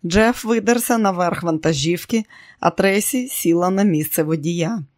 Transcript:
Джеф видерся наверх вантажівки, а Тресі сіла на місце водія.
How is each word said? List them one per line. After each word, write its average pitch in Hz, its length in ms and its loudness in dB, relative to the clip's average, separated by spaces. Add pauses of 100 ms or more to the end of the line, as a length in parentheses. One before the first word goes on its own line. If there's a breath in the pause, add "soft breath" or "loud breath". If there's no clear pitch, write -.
Джеф 220 400 2
видерся 233 520 0
наверх 180 460 0
вантажівки, 165 800 -2 (340 loud breath)
а 175 100 2
Тресі 202 580 0
сіла 175 420 0
на 190 140 2
місце 160 400 0
водія. 165 600 -2 (140)